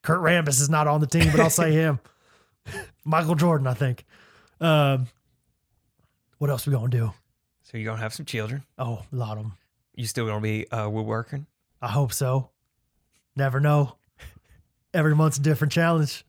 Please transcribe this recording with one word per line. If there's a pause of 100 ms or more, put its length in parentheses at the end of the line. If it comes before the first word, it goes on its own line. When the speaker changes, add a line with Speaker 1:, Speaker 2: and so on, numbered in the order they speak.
Speaker 1:
Kurt
Rambis
is
not
on
the
team,
but
I'll
say
Speaker 2:
<laughs>
Speaker 1:
him. (1040)
Michael
Jordan,
I
think. (560)
Um, (1300)
what
else
we
gonna
do? (500)
Speaker 2:
So
you
gonna
have
some
children? (140)
Speaker 1:
Oh,
a
lot
of
'em. (400)
Speaker 2:
You
still
gonna
be,
uh,
woodworking? (340)
Speaker 1:
I
hope
so. (840)
Never
know. (960)
Every
month's
a
different
challenge.